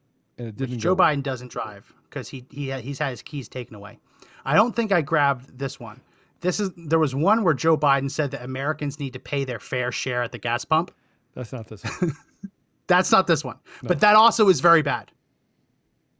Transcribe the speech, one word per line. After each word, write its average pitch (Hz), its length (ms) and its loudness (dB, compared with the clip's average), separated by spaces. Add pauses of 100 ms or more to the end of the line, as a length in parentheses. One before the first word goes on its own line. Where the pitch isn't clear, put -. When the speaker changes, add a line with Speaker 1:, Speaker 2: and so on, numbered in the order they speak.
(380)
Speaker 1:
And 120 120 -8
it 104 100 -12
Speaker 2:
Which 131 100 -4
Speaker 1:
didn't 123 100 -6
Speaker 2:
Joe 175 160 2
Speaker 1:
go 180 80 4
well. 151 120 2
Speaker 2:
Biden 139 80 -2
doesn't 127 280 -6
drive 107 400 -10 (200)
'cause 131 180 -8
he, 127 220 -12
he 143 180 -6
ha-, 135 120 -4
he's 135 180 -8
had 143 120 -2
his 123 120 -10
keys 139 260 -8
taken 120 260 -10
away. 101 220 -14 (480)
I 135 100 0
don't 226 200 4
think 220 160 -2
I 175 100 4
grabbed 139 560 0
this 139 220 -6
one. 110 220 -12 (400)
This 180 180 -2
is, 202 180 -2
there 165 220 0
was 139 160 0
one 202 280 2
where 170 120 4
Joe 160 220 2
Biden 139 340 2
said 143 200 -2
that 123 120 -8
Americans 139 560 -4
need 135 140 -6
to 127 60 -12
pay 143 240 -4
their 123 160 -6
fair 127 320 -4
share 123 300 -4
at 120 100 -4
the - 60 -10
gas 120 260 -4
pump. 165 280 0 (420)
Speaker 1:
That's 123 180 -8
not 117 160 -8
this 107 160 -14
one. 156 300 -2 (380)
Speaker 2:
<laughs> - 360 -20
That's 185 240 2
not 190 160 4
this 156 160 2
one. 123 140 -10 (260)
Speaker 1:
No. 123 60 -6
Speaker 2:
But 143 120 2
that 208 140 6
also 220 340 6
is 147 120 4
very 165 200 8
bad. 131 300 -4 (1080)